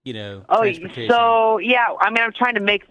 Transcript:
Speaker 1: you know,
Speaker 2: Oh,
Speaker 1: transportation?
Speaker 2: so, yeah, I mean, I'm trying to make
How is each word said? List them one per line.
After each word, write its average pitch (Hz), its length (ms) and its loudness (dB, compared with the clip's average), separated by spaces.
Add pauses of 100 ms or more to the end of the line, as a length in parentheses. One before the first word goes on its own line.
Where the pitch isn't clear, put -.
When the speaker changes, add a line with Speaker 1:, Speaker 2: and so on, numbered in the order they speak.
Speaker 1:
you 127 80 -10
know, 101 360 -12
Speaker 2:
Oh, 214 140 2
Speaker 1:
transportation? 180 480 -4
Speaker 2:
so, 226 480 4
yeah, 240 280 0 (140)
I 202 100 2
mean, 226 120 0
I'm 220 100 -2
trying 240 220 0
to 208 60 -2
make 202 300 0